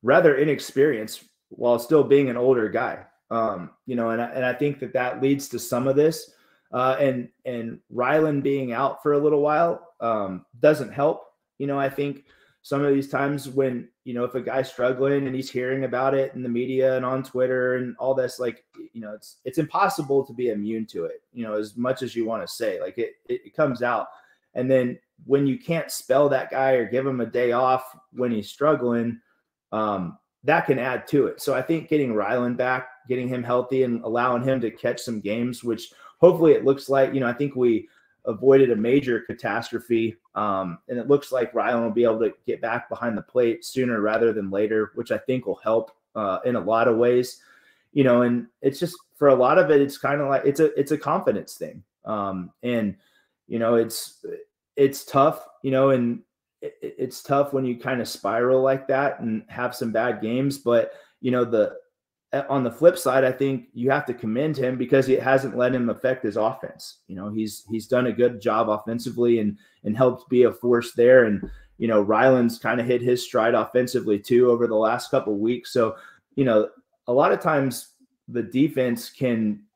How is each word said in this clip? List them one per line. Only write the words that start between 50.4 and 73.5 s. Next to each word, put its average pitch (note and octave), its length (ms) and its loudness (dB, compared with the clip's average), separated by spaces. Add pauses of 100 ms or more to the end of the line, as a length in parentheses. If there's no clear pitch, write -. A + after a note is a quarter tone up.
it's C#3+ 140 0
a, D3+ 200 2
it's C#3 120 0
a D3+ 60 -2
confidence C#3+ 580 -2
thing. D#2 280 -14 (220)
Um, G2 460 -6 (120)
and, A2+ 320 -2 (520)
you A2+ 120 -6
know, A2+ 160 2
it's, - 500 -4 (500)
it's C#3 300 2
tough, C#3+ 400 2 (160)
you C3+ 100 -4
know, C3+ 200 4
and A#2+ 300 0 (400)
it, C#3+ 200 -12
it, C#3+ 180 -12
it's - 240 -8
tough C#3 300 0
when C3 120 0
you B2 100 -2
kinda A#2+ 300 -4
spiral B2 560 0
like C3+ 260 0
that C3 320 0
and A2 280 -4
have B2 280 -6
some A#2 160 -6
bad A2 300 -2
games, C3 380 -2
but, - 320 2 (280)
you B2+ 120 -2
know, B2 120 2
the, A2 320 0 (720)
on C#3 160 0
the A#2 80 -2
flip E3+ 260 6
side, C3 280 2
I B2+ 80 4
think C3+ 400 -2
you A#2+ 160 -2
have C#3+ 160 0
to B2 80 -6
commend B2+ 420 -2
him B2+ 220 -2
because C3 320 2
it C3 120 4
hasn't C3 360 2
let B2 180 2
him A#2+ 140 0
affect B2+ 340 -2
his G#2+ 140 -2
offense. - 680 -4
You F#2+ 100 -14
know, G2+ 120 -10
he's, G#2+ 400 -8
he's A2 180 -8
done B2+ 200 2
a A2+ 60 -2
good A#2+ 260 2
job A2 300 0
offensively A#2 720 -2
and, G#2 180 -2 (260)
and G#2+ 140 -4
helped B2+ 320 0
be B2 140 6
a A2 100 4
force A#2+ 400 0
there. B2 320 8
And, G2+ 260 -2 (260)
you A2+ 120 -2
know, G#2 160 4
Rylan's A#2+ 520 4
kinda A#2+ 260 -2
hit B2 180 0
his B2 200 0
stride A#2 320 0